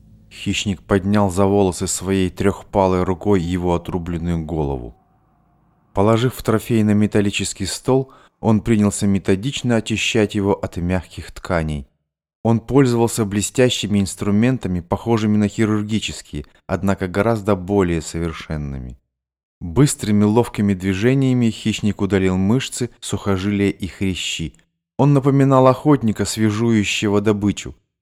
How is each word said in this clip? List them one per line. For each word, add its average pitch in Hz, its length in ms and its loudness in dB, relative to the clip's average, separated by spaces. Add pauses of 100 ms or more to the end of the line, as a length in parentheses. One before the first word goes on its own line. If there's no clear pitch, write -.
(300)
Хищник - 520 -6
поднял 101 480 2
за 95 160 0
волосы 98 400 2
своей 92 440 0
трёхпалой 95 720 0
рукой 92 380 0
его 87 340 0
отрубленную 85 720 -4
голову. 69 500 -4 (1000)
Положив 113 480 0
трофей 110 400 0
на 104 100 2
металлический 101 760 0
стол, 131 460 -2 (280)
он 110 200 2
принялся 104 460 0
методично 101 720 0
очищать 107 580 0
его 101 200 2
от - 220 -8
мягких 87 560 -6
тканей. 78 560 -4 (560)
Он 113 160 2
пользовался 120 640 2
блестящими 104 720 0
инструментами, 101 840 0
похожими 107 560 0
на 104 120 2
хирургические, 104 960 -4 (220)
однако 95 420 -2
гораздо 101 480 0
более 90 440 0
совершенными. 73 1000 -8 (640)
Быстрыми 104 640 2
ловкими 104 500 2
движениями 117 760 2
хищник 107 500 -2
удалил 95 360 2
мышцы, 117 540 -2 (100)
сухожилия 98 680 -2
и - 180 -6
хрящи. 82 680 -6 (420)
Он 143 180 4
напоминал 135 520 4
охотника, 127 580 2
свежующего 107 960 0
добычу. 101 540 0 (280)